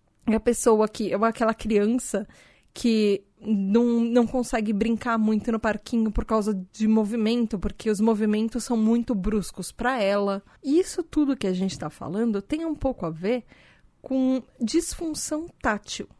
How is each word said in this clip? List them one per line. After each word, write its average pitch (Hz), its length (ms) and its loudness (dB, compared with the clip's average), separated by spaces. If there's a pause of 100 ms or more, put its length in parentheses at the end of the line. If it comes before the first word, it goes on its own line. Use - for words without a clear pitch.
(260)
é 220 100 2
a 220 40 2
pessoa 220 480 4
que, 214 240 -4
é 185 40 0
aquela 220 380 2
criança 214 720 0 (480)
que 214 500 2 (180)
não, 220 600 2
não 233 260 4
consegue 233 460 -2
brincar 226 440 0
muito 220 340 2
no 220 80 0
parquinho 220 520 -2
por - 140 -2
causa 214 280 0 (180)
de 214 160 -2
movimento, 220 720 2
porque 214 320 -4
os 202 100 0
movimentos 220 640 2
são 233 140 -2
muito 233 380 2
bruscos 196 560 -4
pra 247 300 -2
ela. 202 420 0 (200)
E 294 160 2
isso - 220 -2
tudo 285 340 0
que 202 120 -2
a 185 60 0
gente 185 240 -2
tá 151 120 -8
falando 202 520 -2
tem 311 240 -4
um 311 100 -4
pouco 262 300 -4
a 160 40 -4
ver 190 360 -4 (540)
com 262 440 0 (180)
disfunção 311 840 -4 (120)
tátil, - 480 -4 (120)